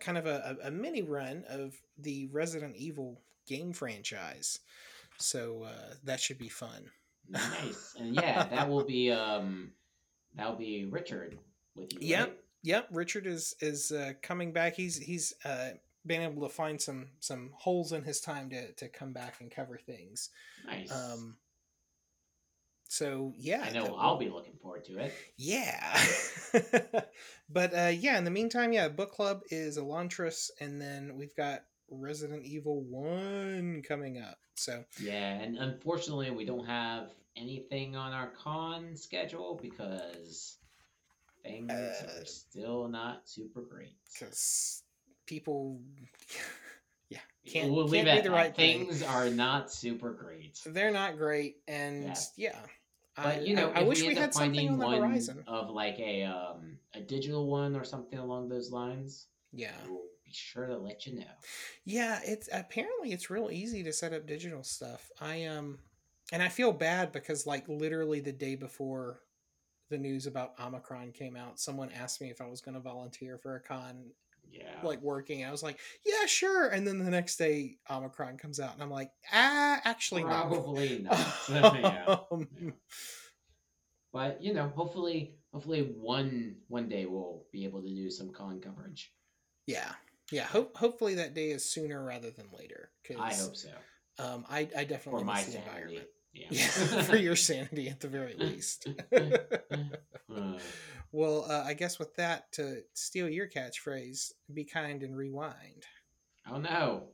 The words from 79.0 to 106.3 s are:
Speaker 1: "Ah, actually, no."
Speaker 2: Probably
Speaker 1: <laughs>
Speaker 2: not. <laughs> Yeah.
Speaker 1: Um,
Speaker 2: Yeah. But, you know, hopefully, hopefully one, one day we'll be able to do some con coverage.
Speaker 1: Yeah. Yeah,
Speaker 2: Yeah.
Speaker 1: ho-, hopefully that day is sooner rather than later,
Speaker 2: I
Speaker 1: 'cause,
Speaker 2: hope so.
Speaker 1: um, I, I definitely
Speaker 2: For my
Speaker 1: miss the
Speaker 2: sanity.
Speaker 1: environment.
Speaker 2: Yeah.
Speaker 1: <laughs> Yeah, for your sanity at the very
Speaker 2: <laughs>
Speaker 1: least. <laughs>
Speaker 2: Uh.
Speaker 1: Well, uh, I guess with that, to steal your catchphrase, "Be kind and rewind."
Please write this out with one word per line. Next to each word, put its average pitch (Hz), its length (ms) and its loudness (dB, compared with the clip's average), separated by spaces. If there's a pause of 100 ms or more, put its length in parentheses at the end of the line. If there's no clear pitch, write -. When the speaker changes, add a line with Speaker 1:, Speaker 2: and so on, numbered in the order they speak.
Speaker 1:
"Ah, 285 520 8
actually, 208 400 2
no." 160 60 2
Speaker 2:
Probably 143 680 2
Speaker 1:
<laughs> 98 40 -4
Speaker 2:
not. - 400 4
<laughs> - 60 -4
Yeah. 160 680 10 (140)
Speaker 1:
Um, 160 180 -2 (120)
Speaker 2:
Yeah. 165 100 -4 (1400)
But, 139 300 -2
you 202 120 2
know, 147 160 2
hopefully, 170 640 -2 (180)
hopefully 147 300 0
one, 120 720 0 (120)
one 117 200 -2
day 98 180 0
we'll 90 460 -4
be 98 120 -6
able 95 180 -6
to 95 60 -6
do 95 220 -4
some 92 220 -8
con 95 280 -8
coverage. - 520 -12 (540)
Speaker 1:
Yeah. - 260 -4 (380)
Yeah, 139 120 0
Speaker 2:
Yeah. - 40 -4
Speaker 1:
ho-, 247 280 4
hopefully 226 420 2
that 156 180 -2
day 156 160 0
is 139 200 -2
sooner 147 320 -2
rather 120 280 -8
than 107 160 -14 (120)
later, - 320 -16 (140)
Speaker 2:
I 127 100 -8
Speaker 1:
'cause, 110 320 0
Speaker 2:
hope - 100 -8
so. - 140 -12 (480)
Speaker 1:
um, 123 300 -6
I, 143 120 0 (160)
I 143 80 2
definitely 135 360 -2
Speaker 2:
For 98 60 0
my 101 100 2
Speaker 1:
miss 98 100 0
the 123 60 -6
Speaker 2:
sanity. 107 180 -8
Speaker 1:
environment. 82 380 -10 (240)
Speaker 2:
Yeah. - 160 -16
Speaker 1:
<laughs> - 20 -10
Yeah, 156 520 4
for 160 140 8
your 175 200 6
sanity 139 520 2
at 135 120 -8
the 143 80 -4
very 135 260 -4
Speaker 2:
<laughs> - 40 -6
Speaker 1:
least. - 500 -2 (220)
<laughs> 254 80 10 (1120)
Speaker 2:
Uh. 98 280 -4 (520)
Speaker 1:
Well, 151 400 2
uh, 147 160 2
I 147 60 0
guess 170 260 -2
with 156 180 -8
that, 170 360 0
to 131 300 -4 (100)
steal 180 380 -2
your 185 180 -2
catchphrase, 131 840 -6 (200)
"Be 147 120 -4
kind 147 380 -4
and 131 140 -6
rewind." 139 680 -8 (640)